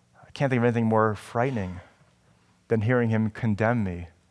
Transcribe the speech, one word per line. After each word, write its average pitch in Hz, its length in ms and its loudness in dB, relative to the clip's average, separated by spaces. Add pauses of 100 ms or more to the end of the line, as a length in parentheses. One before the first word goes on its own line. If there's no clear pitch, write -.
(220)
I - 100 -20
can't 139 180 -2
think 123 100 2
of 117 60 2
anything 117 220 2
more 110 280 4
frightening 107 640 -4 (880)
than 113 140 0
hearing 120 280 2
him 110 200 2
condemn 110 560 0
me 87 240 -8 (220)